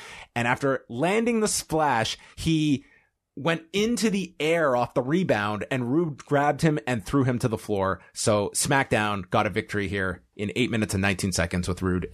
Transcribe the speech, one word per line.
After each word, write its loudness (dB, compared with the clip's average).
And 0
after 0
landing 0
the 0
splash, 0
he 0
went -2
into 0
the -4
air 2
off 0
the 2
rebound, 0
and -2
Rude 0
grabbed 0
him 4
and -2
threw 2
him 0
to 0
the -2
floor. 0
So 0
SmackDown 0
got 2
a -2
victory -4
here -4
in -4
eight 2
minutes 0
and 0
nineteen 0
seconds 0
with -4
Rude 0